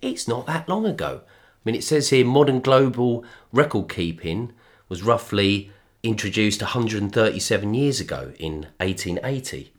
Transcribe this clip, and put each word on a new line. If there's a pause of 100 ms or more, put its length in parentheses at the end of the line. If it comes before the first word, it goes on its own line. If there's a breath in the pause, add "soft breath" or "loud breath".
it's
not
that
long
ago.
I
mean,
it
says
here
modern
global (280 loud breath)
record
keeping (380 soft breath)
was
roughly (320 soft breath)
introduced
a
hundred
and
thirty-seven
years
ago
in (140)
eighteen
eighty.